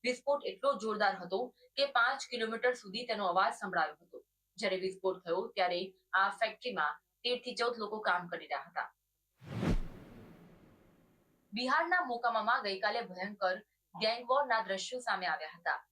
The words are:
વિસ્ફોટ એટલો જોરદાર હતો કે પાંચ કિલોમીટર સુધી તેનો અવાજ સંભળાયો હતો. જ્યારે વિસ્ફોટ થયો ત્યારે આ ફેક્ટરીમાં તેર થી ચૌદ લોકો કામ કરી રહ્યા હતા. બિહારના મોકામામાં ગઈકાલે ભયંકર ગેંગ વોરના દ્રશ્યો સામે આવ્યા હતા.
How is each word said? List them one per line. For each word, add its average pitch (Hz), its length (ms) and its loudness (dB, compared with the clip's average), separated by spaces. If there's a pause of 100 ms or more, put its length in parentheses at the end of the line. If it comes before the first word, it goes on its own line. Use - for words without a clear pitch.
વિસ્ફોટ 262 460 0
એટલો 262 220 0 (100)
જોરદાર 208 400 2
હતો 180 160 -4 (400)
કે 277 80 4 (100)
પાંચ 247 360 4
કિલોમીટર 226 500 0
સુધી 214 300 -8
તેનો 202 180 0
અવાજ 190 300 4
સંભળાયો 170 420 0
હતો. - 180 -18 (380)
જ્યારે 190 260 0
વિસ્ફોટ 185 400 0
થયો 175 160 0 (160)
ત્યારે 180 240 2 (400)
આ 196 60 6 (160)
ફેક્ટરીમાં 202 580 -2 (240)
તેર 247 220 0
થી 233 160 -6
ચૌદ 233 220 0
લોકો 214 240 -4
કામ 175 260 0
કરી 165 180 -10
રહ્યા - 160 -4
હતા. - 220 -6 (2750)
બિહારના 254 580 2
મોકામામાં 233 560 2
ગઈકાલે 208 420 0
ભયંકર 185 460 -2 (400)
ગેંગ 233 380 0
વોરના 254 340 4
દ્રશ્યો 190 400 -4
સામે 185 240 0
આવ્યા 156 260 -6
હતા. 165 220 -2 (120)